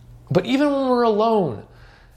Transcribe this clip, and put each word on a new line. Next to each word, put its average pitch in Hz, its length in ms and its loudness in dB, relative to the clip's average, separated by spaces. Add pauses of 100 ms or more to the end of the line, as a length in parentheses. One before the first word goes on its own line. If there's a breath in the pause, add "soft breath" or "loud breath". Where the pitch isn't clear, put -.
(300 soft breath)
But 175 160 2
even 277 260 0
when 269 180 -2
we're 240 140 2
alone, 208 600 0 (540 soft breath)